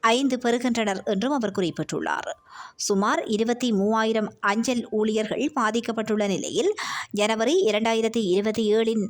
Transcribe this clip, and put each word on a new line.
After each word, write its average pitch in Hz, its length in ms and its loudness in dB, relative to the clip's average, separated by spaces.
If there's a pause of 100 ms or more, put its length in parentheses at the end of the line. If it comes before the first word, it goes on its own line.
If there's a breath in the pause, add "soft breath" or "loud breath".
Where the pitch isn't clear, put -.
ஐந்து 247 340 2
பெறுகின்றனர் 233 680 0
என்றும் 226 280 0
அவர் 220 220 -2
குறிப்பிட்டுள்ளார். 151 720 -4 (480 loud breath)
சுமார் 214 480 0
இருபத்தி 233 460 -2
மூவாயிரம் 220 580 2 (100)
அஞ்சல் 233 500 0
ஊழியர்கள் 214 640 0
பாதிக்கப்பட்டுள்ள 220 760 0
நிலையில் 220 440 0 (400 loud breath)
ஜனவரி 220 520 2
இரண்டாயிரத்தி 226 640 2
இருபத்தி 208 440 2
ஏழின் 220 380 2